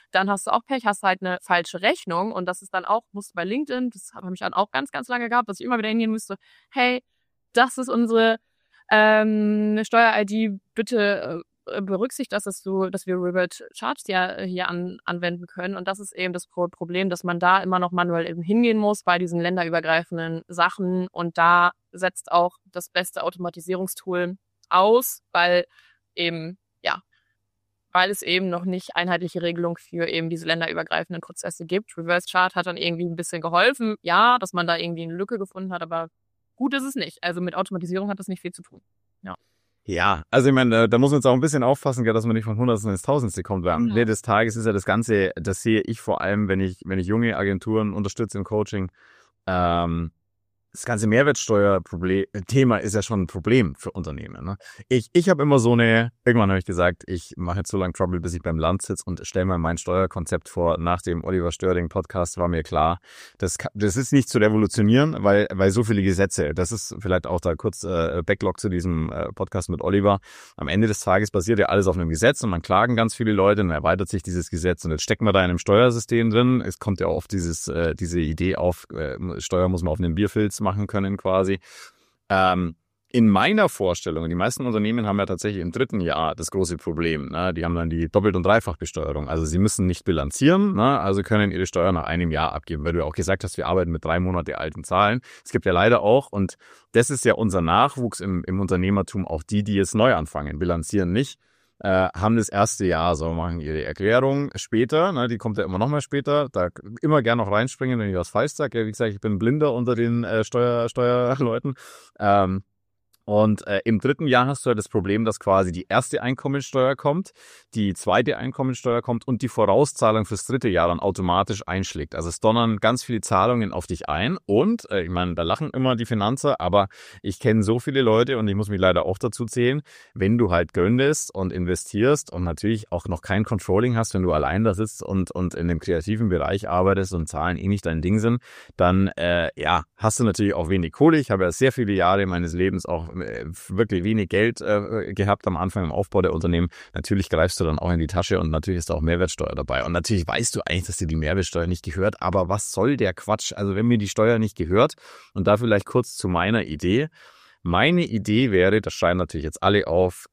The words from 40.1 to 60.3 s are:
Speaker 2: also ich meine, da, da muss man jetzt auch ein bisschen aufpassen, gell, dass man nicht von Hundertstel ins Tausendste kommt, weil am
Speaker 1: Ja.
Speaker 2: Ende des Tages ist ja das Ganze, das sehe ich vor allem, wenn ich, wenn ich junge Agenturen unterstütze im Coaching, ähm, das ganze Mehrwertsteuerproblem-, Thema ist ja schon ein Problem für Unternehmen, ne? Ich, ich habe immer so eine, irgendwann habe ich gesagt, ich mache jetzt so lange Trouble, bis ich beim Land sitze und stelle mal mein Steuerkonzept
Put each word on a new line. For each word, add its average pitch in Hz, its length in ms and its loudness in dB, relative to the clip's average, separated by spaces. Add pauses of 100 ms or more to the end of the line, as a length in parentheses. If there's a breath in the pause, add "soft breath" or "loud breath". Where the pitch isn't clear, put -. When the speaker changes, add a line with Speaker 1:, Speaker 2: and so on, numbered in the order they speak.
Speaker 2:
also 127 180 6
ich 139 40 6
meine, 127 160 4
da, 113 180 6
da 113 100 4
muss 139 140 4
man 147 80 4
jetzt 123 60 0
auch 127 80 6
ein 127 60 4
bisschen 143 240 0
aufpassen, 127 400 0
gell, 113 100 2
dass 110 120 2
man 117 100 2
nicht 110 80 -2
von 107 140 -4
Hundertstel 113 340 0
ins 95 120 -4
Tausendste 127 380 0
kommt, 92 220 -4
weil 87 80 2
am 117 140 2
Speaker 1:
Ja. 113 60 0
Speaker 2:
Ende 113 120 4
des 110 180 0
Tages 113 360 0
ist 110 80 -4
ja 110 80 2
das 98 100 0
Ganze, 101 540 2
das 90 260 -4
sehe 110 160 4
ich - 220 -6
vor - 180 -2
allem, 101 300 -2
wenn 95 100 2
ich, 92 240 -4
wenn 95 160 -4
ich 90 80 -4
junge 110 300 0
Agenturen 101 560 -2
unterstütze 101 440 -6
im 98 60 -6
Coaching, 104 480 -4 (540 soft breath)
ähm, 85 640 0 (640)
das - 120 -14
ganze 110 220 0
Mehrwertsteuerproblem-, 101 1200 2 (180)
Thema 123 320 4
ist 95 160 -4
ja 107 80 0
schon 101 200 -2
ein 87 60 -2
Problem 101 460 2
für - 160 -12
Unternehmen, 73 560 -10
ne? 98 120 -8 (320 loud breath)
Ich, 127 220 2
ich 175 160 4
habe 165 140 4
immer 143 160 6
so 120 160 6
eine, 117 380 4 (120)
irgendwann 113 280 4
habe 95 80 2
ich 90 60 -8
gesagt, 87 420 0
ich - 280 -8
mache 87 240 -4
jetzt - 120 -6
so 101 80 -2
lange 90 140 -2
Trouble, 90 260 0
bis 85 160 -6
ich 85 80 -8
beim 80 160 -2
Land 85 240 0
sitze - 240 -6
und 87 180 -8
stelle 92 200 -2
mal 95 120 0
mein 82 220 -2
Steuerkonzept 90 720 -2